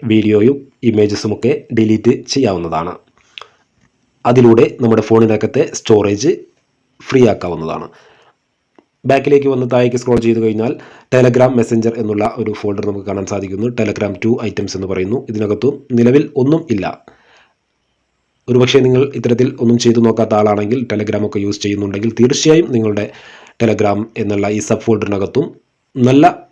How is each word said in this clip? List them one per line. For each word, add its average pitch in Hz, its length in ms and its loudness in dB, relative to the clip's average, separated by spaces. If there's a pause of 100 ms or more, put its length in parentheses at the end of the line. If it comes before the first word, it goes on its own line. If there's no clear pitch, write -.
(120)
വീഡിയോയും 107 460 4 (320)
ഇമേജസും 104 480 0
ഒക്കെ 127 160 0 (240)
ഡിലീറ്റ് 110 380 2 (180)
ചെയ്യാവുന്നതാണ്. 87 640 -2 (1400)
അതിലൂടെ 123 360 6 (160)
നമ്മുടെ 113 280 2
ഫോണിനകത്തെ 110 540 2 (140)
സ്റ്റോറേജ് 104 540 2 (760)
ഫ്രീ 131 160 4 (100)
ആക്കാവുന്നതാണ്. 80 540 -8 (1200)
ബാക്കിലേക്ക് 139 420 2
വന്ന് 127 200 -2
താഴേക്ക് 123 300 0
സ്ക്രോൾ 120 240 2
ചെയ്ത് 113 180 2
കഴിഞ്ഞാൽ 110 280 -2 (420)
Telegram 127 440 4
Messenger 113 340 0 (100)
എന്നുള്ള 107 220 -2 (180)
ഒരു 107 180 -4
ഫോൾഡർ 101 300 -6
നമുക്ക് 98 200 -8
കാണാൻ 98 220 -6
സാധിക്കുന്നു. 98 360 -6 (120)
Telegram 101 340 -4 (100)
ടു 110 80 0 (160)
ഐറ്റംസ് 98 300 -8
എന്ന് 95 140 -8
പറയുന്നു. 95 260 -4 (140)
ഇതിനകത്തും 107 420 -2 (240)
നിലവിൽ 123 260 4 (180)
ഒന്നും 156 200 0 (120)
ഇല്ല. 92 120 -4 (1600)
ഒരുപക്ഷേ 123 380 4
നിങ്ങൾ 127 160 4 (160)
ഇത്തരത്തിൽ 123 300 0 (120)
ഒന്നും 120 220 2
ചെയ്തു 117 240 4
നോക്കാത്ത 113 320 0
ആളാണെങ്കിൽ, 104 420 0 (120)
Telegram 104 340 -4
ഒക്കെ 104 180 -6
യൂസ് 101 200 -6
ചെയ്യുന്നുണ്ടെങ്കിൽ, 101 540 -4
തീർച്ചയായും 156 560 4
നിങ്ങളുടെ 107 300 -2 (580)
Telegram 104 380 0 (220)
എന്നുള്ള 101 240 -4 (100)
ഈ - 20 -2 (100)
സബ് 113 180 -2
ഫോൾഡറിനകത്തും 104 600 -2 (600)
നല്ല 147 260 6 (160)